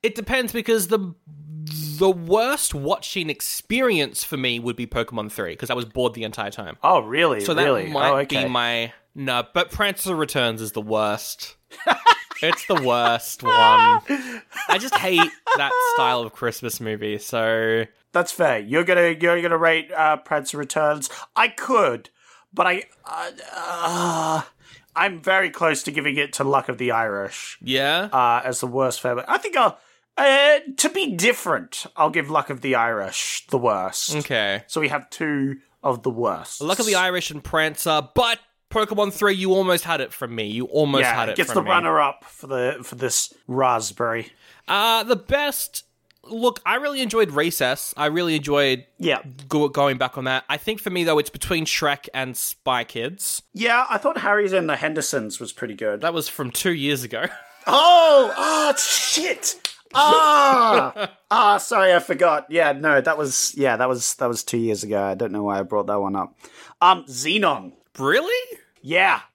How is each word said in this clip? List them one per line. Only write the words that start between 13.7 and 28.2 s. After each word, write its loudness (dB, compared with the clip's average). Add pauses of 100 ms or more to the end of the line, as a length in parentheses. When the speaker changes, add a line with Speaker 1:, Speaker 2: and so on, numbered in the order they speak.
Speaker 1:
just -6
hate 2 (260)
that 0 (240)
style 2
of -8
Christmas -6
movie, -4
so 0 (260)
Speaker 2:
That's 0
fair. 2
You're 0
gonna, 4
you're 2
gonna 0
rate, 2
uh, 2
Prancer -6
Returns. -2 (260)
I 4
could, 0 (420)
but 2
I, -2 (220)
uh, -8 (240)
uh, -2 (540)
I'm 2
very 2
close 0
to -8
giving -2
it -4
to -4
Luck 0
of -4
the -2
Irish. -4
Speaker 1:
Yeah? -2
Speaker 2:
Uh, 2